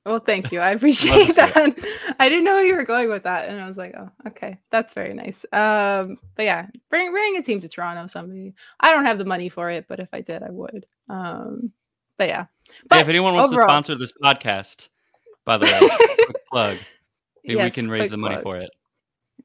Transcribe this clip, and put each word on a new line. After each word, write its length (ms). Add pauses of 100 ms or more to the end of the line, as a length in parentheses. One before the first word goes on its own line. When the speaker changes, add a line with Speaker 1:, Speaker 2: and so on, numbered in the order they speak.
Speaker 1:
Well, 160
thank 320
you. 80
I 100
Speaker 2:
<laughs> 20
Speaker 1:
appreciate 380
Speaker 2:
love 160
to 60
see 100
it. 120
Speaker 1:
that. 640
<laughs> 40
I 80
didn't 160
know 100
where 100
you 120
were 80
going 240
with 160
that, 240
and 120
I 60
was 100
like, 220
"Oh, 100 (200)
okay, 300 (120)
that's 220
very 200
nice." 400
Um, 640 (180)
but 80
yeah, 220 (220)
bring, 220
bring 260
a 60
team 160
to 100
Toronto. 380
Somebody. 480 (240)
I 140
don't 120
have 140
the 60
money 240
for 220
it, 180
but 100
if 140
I 80
did, 240
I 60
would. 360 (220)
Um, 640 (440)
but 120
yeah. 160 (240)
Speaker 2:
Hey, 200
Speaker 1:
But 120
Speaker 2:
if 80
anyone 260
wants 180
Speaker 1:
overall 140
Speaker 2:
to 60
sponsor 240
this 160 (100)
podcast, 640 (560)
by 140
the 80
way, 500
Speaker 1:
<laughs> 80
Speaker 2:
quick 240
plug. 280 (680)
Maybe 140
we 80
Speaker 1:
Yes, 100
Speaker 2:
can 160
raise 120
Speaker 1:
quick 100
Speaker 2:
the 60
money 180
Speaker 1:
plug. 80
Speaker 2:
for 140
it. 120 (760)